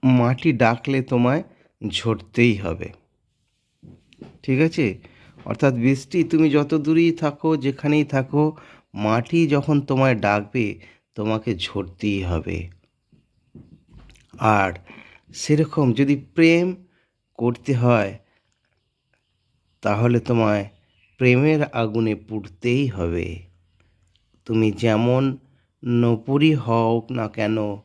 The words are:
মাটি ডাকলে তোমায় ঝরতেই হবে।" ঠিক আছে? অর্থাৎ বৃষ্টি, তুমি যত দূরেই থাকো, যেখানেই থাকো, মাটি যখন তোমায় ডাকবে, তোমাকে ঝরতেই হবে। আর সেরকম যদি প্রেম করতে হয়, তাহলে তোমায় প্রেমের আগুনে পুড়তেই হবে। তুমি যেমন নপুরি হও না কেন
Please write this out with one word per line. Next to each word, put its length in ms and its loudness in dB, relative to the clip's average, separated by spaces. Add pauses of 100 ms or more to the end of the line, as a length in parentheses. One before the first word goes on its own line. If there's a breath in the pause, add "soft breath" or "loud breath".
মাটি 480 2
ডাকলে 500 0
তোমায় 420 0 (440 soft breath)
ঝরতেই 680 0
হবে।" 340 -8 (1500)
ঠিক 180 0
আছে? 380 0 (460 soft breath)
অর্থাৎ 280 0
বৃষ্টি, 500 0
তুমি 260 2
যত 240 0
দূরেই 380 2
থাকো, 460 -2
যেখানেই 460 0
থাকো, 540 -2 (360 loud breath)
মাটি 540 0
যখন 340 2
তোমায় 340 2
ডাকবে, 640 -2 (360 soft breath)
তোমাকে 400 -2
ঝরতেই 680 -6
হবে। 460 -4 (1700)
আর 320 2 (600 loud breath)
সেরকম 600 0
যদি 220 0
প্রেম 600 2 (600)
করতে 360 -2
হয়, 440 2 (1600)
তাহলে 380 0
তোমায় 500 0 (480)
প্রেমের 460 4 (100)
আগুনে 420 -2
পুড়তেই 720 -4
হবে। 520 -6 (1080)
তুমি 260 0
যেমন 680 0 (480)
নপুরি 680 2
হও 480 0 (100)
না 160 -6
কেন 300 -4 (280)